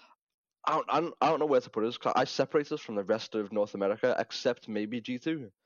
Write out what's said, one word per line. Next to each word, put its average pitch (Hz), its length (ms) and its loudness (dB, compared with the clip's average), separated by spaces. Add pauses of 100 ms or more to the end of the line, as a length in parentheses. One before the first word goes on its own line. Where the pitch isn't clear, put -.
(640)
I 147 80 0
don't, 156 160 0
I 135 120 2
don't, 170 200 -4
I - 80 6
don't 156 100 4
know 151 80 2
where 135 140 6
to - 100 -10
put 107 140 -2
us, 120 140 -2
'cause - 180 0
I 131 80 4
separate 147 480 0
us 151 80 -4
from 110 160 -8
the 101 80 0
rest 107 320 -2
of 104 160 -4
North 104 220 0
America, 104 440 0
except - 500 -2
maybe 107 320 -4
G 123 200 -6
two, 147 320 -6 (140)